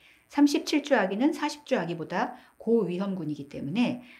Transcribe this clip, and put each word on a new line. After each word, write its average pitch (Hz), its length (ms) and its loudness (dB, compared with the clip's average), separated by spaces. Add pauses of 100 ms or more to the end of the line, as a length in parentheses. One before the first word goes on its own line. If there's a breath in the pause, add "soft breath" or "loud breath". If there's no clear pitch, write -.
(280 soft breath)
삼십칠 294 560 2
주 - 120 2
아기는 214 360 2
사십 294 340 -6
주 247 140 0
아기보다 170 560 -4 (220 loud breath)
고위험군이기 180 920 -2
때문에 202 540 -2 (160 loud breath)